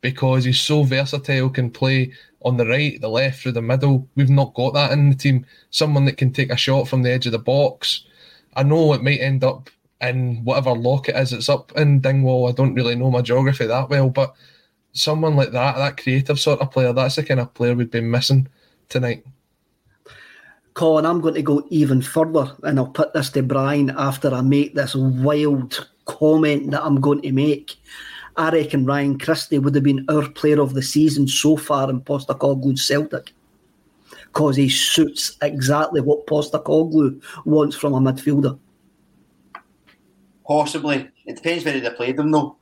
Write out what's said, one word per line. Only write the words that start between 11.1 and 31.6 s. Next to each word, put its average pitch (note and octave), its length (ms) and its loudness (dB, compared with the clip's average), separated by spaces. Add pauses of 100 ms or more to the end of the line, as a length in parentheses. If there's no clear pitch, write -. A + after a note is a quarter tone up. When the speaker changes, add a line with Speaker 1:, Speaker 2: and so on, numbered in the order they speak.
Speaker 1:
is, B2+ 160 0
it's A#2 160 -6
up - 240 -2
in D3 260 4
Dingwall. C3 480 2
I B2 60 0
don't C3 220 0
really A#2+ 200 0
know B2+ 160 0
my B2 120 2
geography C3 440 0
that B2+ 240 -2
well, C3+ 180 2
but C3 260 -2 (580)
someone D#3 420 0
like C#3 160 2
that, B2+ 280 -2
that C#3 220 -4
creative C3+ 380 0
sort D3 220 0
of C#3 100 -4
player, B2+ 220 0
that's B2+ 240 0
the D#3 80 -2
kind C3 160 0
of A#2+ 140 -6
player A#2+ 200 0
we'd A#2+ 160 -2
be A#2 100 -2
missing B2 460 2 (420)
tonight. B2 360 -4 (1500)
Speaker 2:
Colin, D#3+ 320 2
I'm E3+ 140 0
going D#3+ 140 0
to D#3 80 -4
go C#3+ 280 0
even C3+ 300 2
further, D#3 520 -2 (100)
and C#3 160 -2
I'll B2+ 80 0
put - 280 -2
this C#3+ 160 -2
to C#3 120 -2
Brian C3+ 480 0
after C#3 420 -2
I A#2+ 100 -2
make C#3+ 340 2
this C#3 180 -4
wild C3+ 920 -2 (160)
comment D3+ 680 0
that D3 140 -4
I'm C#3+ 160 2
going C#3+ 220 0
to C#3 100 -4
make. C#3+ 420 -2 (640)
I D#3+ 140 0
reckon D3 360 0
Ryan C#3 320 0
Christie D3+ 400 -2
would C#3 160 0
have C#3+ 80 2
been C3+ 260 0
our D3+ 200 0
player D3+ 320 0
of C3+ 140 0
the C3+ 80 -2
season C#3+ 440 2
so D3+ 300 2
far C#3 340 -2